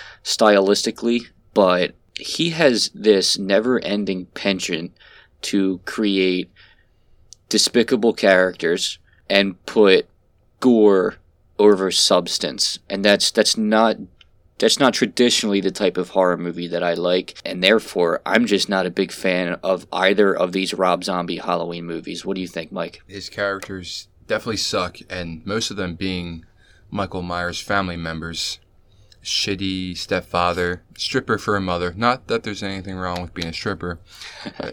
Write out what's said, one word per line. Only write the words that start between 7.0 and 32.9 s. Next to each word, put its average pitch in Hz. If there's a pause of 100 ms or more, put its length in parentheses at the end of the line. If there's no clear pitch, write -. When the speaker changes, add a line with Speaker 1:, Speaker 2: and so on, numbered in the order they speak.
Speaker 1:
despicable 113
characters 92 (300)
and 98
put 101 (520)
gore 104 (420)
over 98
substance. - (100)
And 98
that's, 101
that's -
not, 110 (600)
that's -
not 131
traditionally 117
the 92
type 92
of 90
horror 90
movie 85
that 85
I 87
like, 90
and 90
therefore, 92
I'm 110
just 98
not 95
a 90
big 90
fan 90
of 92
either 98
of 90
these 95
Rob 90
Zombie 87
Halloween 85
movies. 85
What 95
do 92
you 90
think, 85
Mike? 82
Speaker 2:
His 95
characters 98 (200)
definitely 107
suck, 92 (120)
and 85
most 110
of 101
them 90
being 87 (460)
Michael 95
Myers' 87
family 95
members. 82 (640)
Shitty 95
stepfather, 87 (160)
stripper 120
for 104
a 98
mother. 90
Not 120
that 117
there's 104
anything 95